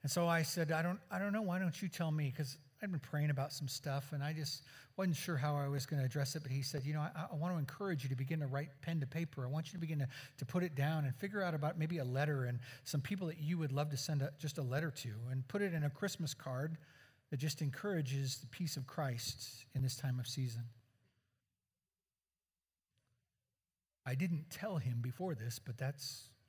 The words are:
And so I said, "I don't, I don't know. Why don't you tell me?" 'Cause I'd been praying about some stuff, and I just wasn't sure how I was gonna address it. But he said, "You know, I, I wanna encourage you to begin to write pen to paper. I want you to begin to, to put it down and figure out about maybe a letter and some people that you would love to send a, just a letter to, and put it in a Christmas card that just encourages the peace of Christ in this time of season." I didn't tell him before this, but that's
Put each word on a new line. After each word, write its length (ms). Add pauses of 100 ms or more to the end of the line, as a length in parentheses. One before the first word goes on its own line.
And 80
so 160
I 140
said, 280
"I 120
don't, 180 (100)
I 80
don't 140
know. 100
Why 160
don't 240
you 60
tell 240
me?" 180
'Cause 280 (220)
I'd 120
been 80
praying 300
about 220
some 140
stuff, 460
and 100
I 120
just 280 (340)
wasn't 200
sure 200
how 200
I 100
was 200
gonna 180
address 320
it. 60
But 100
he 100
said, 220
"You 80
know, 80
I, 320
I 20
wanna 220
encourage 480
you 60
to 40
begin 260
to 60
write 220 (140)
pen 180
to 60
paper. 380
I 40
want 200
you 40
to 60
begin 220
to, 80 (280)
to 80
put 180
it 140
down 300
and 100
figure 260
out 120
about 240
maybe 200
a 60
letter 400
and 160 (240)
some 160
people 280
that 100
you 200
would 140
love 180
to 60
send 260
a, 160
just 200
a 40
letter 300
to, 200 (200)
and 160
put 120
it 140
in 80
a 80
Christmas 440
card 420 (540)
that 80
just 240
encourages 760
the 80
peace 300
of 100
Christ 800 (100)
in 80
this 140
time 240
of 80
season." 360 (3500)
I 100
didn't 360
tell 260
him 240
before 340
this, 240
but 200
that's 500 (200)